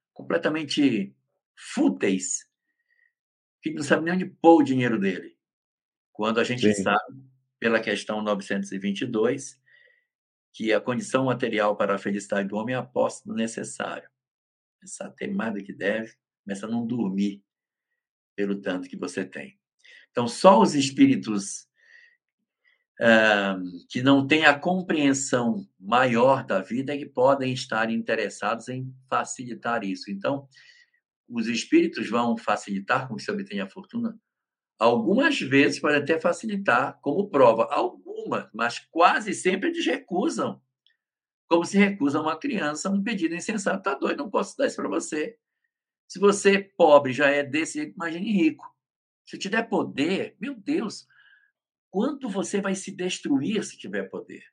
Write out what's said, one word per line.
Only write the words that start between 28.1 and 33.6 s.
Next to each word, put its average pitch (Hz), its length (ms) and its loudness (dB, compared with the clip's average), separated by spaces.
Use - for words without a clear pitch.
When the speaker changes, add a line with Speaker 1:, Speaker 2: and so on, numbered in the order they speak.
Speaker 1:
em 127 260 -10
facilitar 117 720 -4
isso. 98 300 -8
Então, 131 340 -4
os 117 200 -6
espíritos 120 600 0
vão 117 280 0
facilitar 104 720 -4
com 107 80 -10
que 98 60 -12
se 104 100 -6
obtenha 101 320 -8